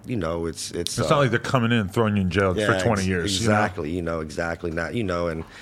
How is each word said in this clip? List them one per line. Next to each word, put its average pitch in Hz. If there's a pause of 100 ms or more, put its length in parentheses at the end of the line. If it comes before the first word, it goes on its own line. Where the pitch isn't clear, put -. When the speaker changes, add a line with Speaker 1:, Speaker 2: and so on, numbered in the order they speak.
Speaker 1:
you 123
know, 82
it's, -
it's, -
Speaker 2:
It's 92
Speaker 1:
uh, 156
Speaker 2:
not 147
like 135
they're 117
coming 117
in 120
and 98
throwing 107
you 98
in 92
jail 95
Speaker 1:
yeah, 104
Speaker 2:
for 92
twenty 110
Speaker 1:
ex-, 92
Speaker 2:
years, 92
you 113
know? 107
Speaker 1:
exactly, 92
you 90
know, 82
exactly. 85
Not, 82
you 120
know, 87
and, 82 (200)